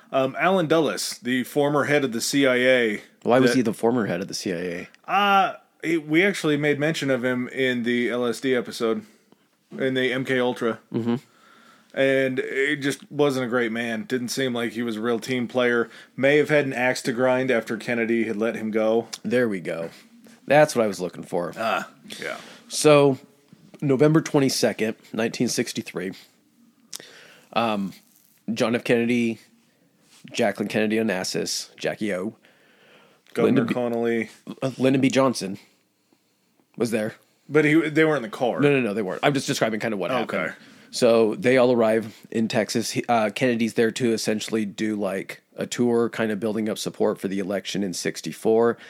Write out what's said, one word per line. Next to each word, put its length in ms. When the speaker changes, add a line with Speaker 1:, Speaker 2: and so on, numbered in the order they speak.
Speaker 1:
um, 260
Allen 280
Dulles, 540
the 220
former 420
head 200
of 80
the 80
C 260
I 80
A. 460
Speaker 2:
Why 160
was 120
Speaker 1:
that 60
Speaker 2:
he 40
the 120
former 320
head 160
of 80
the 40
C 200
I 40
A? 540
Speaker 1:
Uh, 440
he, 140
we 260
actually 320
made 240
mention 300
of 160
him 240
in 340
the 260
L 160
S 140
D 160
episode, 480
in 180
the 180
M 100
K 160
Ultra. 400
Speaker 2:
Mm-hmm. 220
Speaker 1:
And 440
it 380
just 340
wasn't 340
a 20
great 240
man. 340
Didn't 240
seem 220
like 200
he 100
was 160
a 40
real 180
team 280
player. 440
May 200
have 120
had 160
an 80
axe 300
to 100
grind 380
after 260
Kennedy 460
had 120
let 200
him 160
go. 380
Speaker 2:
There 240
we 120
go. 320
That's 280
what 80
I 40
was 120
looking 220
for. 340
Speaker 1:
Ah, 320
yeah. 180
Speaker 2:
So, 520
November 420
twenty-second, 760
nineteen 340
sixty-three, 640
um, 400
John 240
F. 80
Kennedy, 560
Jacqueline 380
Kennedy 280
Onassis, 800
Jackie 380
O, 220
Speaker 1:
Governor 120
Speaker 2:
Lyndon 220
B-, 60
Speaker 1:
Connolly. 560
Speaker 2:
uh, 160
Lyndon 240
B 80
Johnson 500
was 160
there. 240
Speaker 1:
But 180
he, 100
they 140
were 120
in 60
the 80
car. 300
Speaker 2:
No, 120
no, 80
no, 140
they 80
weren't. 200
I'm 120
just 140
describing 320
kind 140
of 60
what 120
Speaker 1:
Okay. 260
Speaker 2:
happened. 180
So 440
they 220
all 140
arrive 440
in 180
Texas. 440
He, 180
uh, 220
Kennedy's 420
there 180
to 220
essentially 500
do, 320
like, 460
a 80
tour, 420
kind 240
of 80
building 300
up 80
support 420
for 80
the 120
election 440
in 100
sixty-four. 840